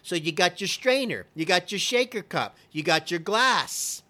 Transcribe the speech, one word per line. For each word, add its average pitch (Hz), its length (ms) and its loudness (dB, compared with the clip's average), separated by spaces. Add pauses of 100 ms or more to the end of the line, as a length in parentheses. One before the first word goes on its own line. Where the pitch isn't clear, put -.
So 175 120 -4
you 160 180 -2
got 175 260 2
your 196 80 -4
strainer, 254 680 0
you 160 120 -4
got 180 260 2
your 196 80 -4
shaker 247 420 0
cup, 127 360 -4 (160)
you 151 100 -6
got 160 260 2
your 170 120 -2
glass. 214 880 0